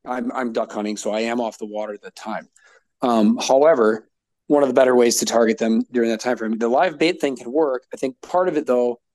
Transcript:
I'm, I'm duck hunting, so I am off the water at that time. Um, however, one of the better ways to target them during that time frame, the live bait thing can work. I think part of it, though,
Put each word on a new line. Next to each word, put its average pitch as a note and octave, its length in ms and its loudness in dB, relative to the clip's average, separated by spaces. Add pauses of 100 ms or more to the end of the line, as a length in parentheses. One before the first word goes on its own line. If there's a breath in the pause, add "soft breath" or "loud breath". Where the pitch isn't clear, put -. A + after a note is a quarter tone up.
I'm, B2 240 -6
I'm B2 200 -6
duck A2+ 200 -6
hunting, G#2+ 240 -4
so G#2 140 -6
I G#2+ 100 -2
am A#2 200 -2
off A2+ 180 -6
the A2 80 -10
water G#2+ 280 -8
at G#2 80 -18
that F#2+ 140 -20
time. G#2 320 -12 (540 soft breath)
Um, A#2 360 2
however, C3 720 2 (380)
one D3 160 4
of C#3 60 4
the B2 60 -2
better B2+ 220 6
ways A#2+ 220 4
to A#2+ 80 -2
target A2+ 320 2
them A2+ 240 0 (100)
during A#2 180 0
that A2 100 -4
time B2 160 -4
frame, A2 220 -4
the A#2 100 -2
live D3+ 300 0
bait C#3 220 0
thing C#3 160 -2
can A#2 160 -12
work. C#3 400 0
I - 40 -12
think C3 260 -8
part F3+ 260 0
of D#3+ 80 -2
it, D3+ 100 -2
though, B2 340 0 (140)